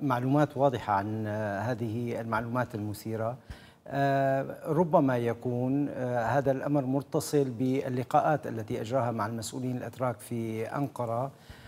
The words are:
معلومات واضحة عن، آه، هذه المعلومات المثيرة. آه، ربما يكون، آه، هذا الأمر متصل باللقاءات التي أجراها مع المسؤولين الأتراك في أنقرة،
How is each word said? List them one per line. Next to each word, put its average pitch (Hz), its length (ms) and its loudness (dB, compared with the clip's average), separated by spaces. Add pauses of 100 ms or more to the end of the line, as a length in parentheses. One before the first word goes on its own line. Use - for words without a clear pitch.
معلومات 135 540 2
واضحة 127 360 2
عن، 107 340 0
آه، 104 340 -2
هذه 117 600 -4
المعلومات 117 540 -2
المثيرة. 110 600 -4 (520)
آه، 139 580 2 (200)
ربما 156 520 4
يكون، 123 720 0
آه، 123 360 -2
هذا 127 260 2
الأمر 139 340 0
متصل 139 600 0
باللقاءات 131 1000 2
التي 117 340 -4
أجراها 120 300 0
مع 113 160 0
المسؤولين 123 500 -4
الأتراك 123 440 -4
في 113 460 -4 (100)
أنقرة، 127 540 -2 (380)